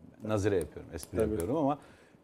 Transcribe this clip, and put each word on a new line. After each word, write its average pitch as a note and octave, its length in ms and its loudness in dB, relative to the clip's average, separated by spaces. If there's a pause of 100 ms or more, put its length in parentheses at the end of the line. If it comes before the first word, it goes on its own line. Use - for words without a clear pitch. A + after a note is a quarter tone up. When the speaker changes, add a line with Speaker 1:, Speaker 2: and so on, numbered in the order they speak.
(280)
Speaker 1:
Nazire G2+ 280 4
yapıyorum, - 380 -4
espri - 240 -6
Speaker 2:
Tabii. G#2+ 120 4
Speaker 1:
yapıyorum G#2+ 260 0
ama C#3+ 220 2 (460)